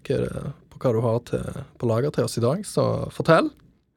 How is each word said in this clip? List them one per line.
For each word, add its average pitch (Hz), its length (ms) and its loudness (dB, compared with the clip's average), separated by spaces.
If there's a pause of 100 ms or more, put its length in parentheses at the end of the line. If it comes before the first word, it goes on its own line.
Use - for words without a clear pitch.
hva 135 100 -2
er 123 140 0
det, - 240 -8 (180)
på - 80 -20
hva 127 140 0
du 110 80 2
har 117 200 2
til, - 440 -6 (140)
på 123 80 -2
lager 120 260 0
til 123 120 0
oss - 120 -6
i 117 60 -2
dag, 131 220 2
så 117 460 -2
fortell. 185 400 4 (460)